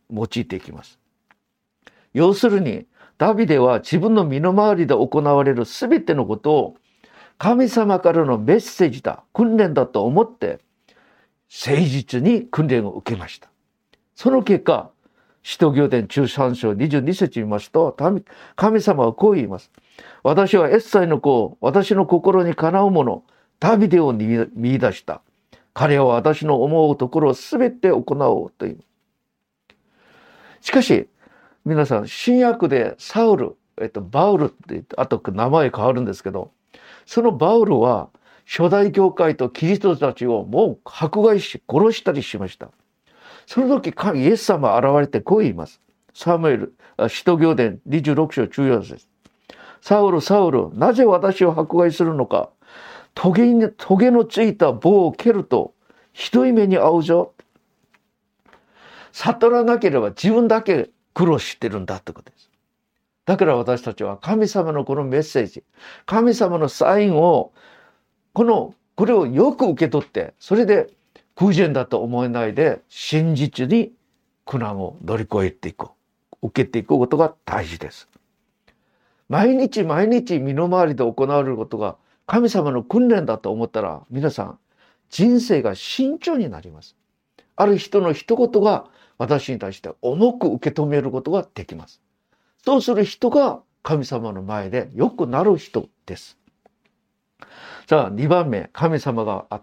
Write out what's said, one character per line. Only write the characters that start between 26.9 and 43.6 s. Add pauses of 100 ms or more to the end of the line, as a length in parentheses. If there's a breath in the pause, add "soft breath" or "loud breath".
と
こ
ろ
を
す
べ
て
行
お
う」
と
言
う。 (1800 soft breath)
し
か
し、 (580 soft breath)
皆
さ
ん、
新
約
で
サ
ウ
ル、 (240)
え
っ
と、
バ
ウ
ル
っ
て (140)
言
っ
て、
あ
と (100)
名
前
変
わ
る
ん
で
す
け
ど、 (560 loud breath)
そ
の
バ
ウ
ル
は (360 soft breath)
初
代
教
会
と
キ
リ
ス
ト
た
ち
を
も
う
迫
害
し、
殺
し
た
り
し
ま
し
た。 (800 soft breath)
そ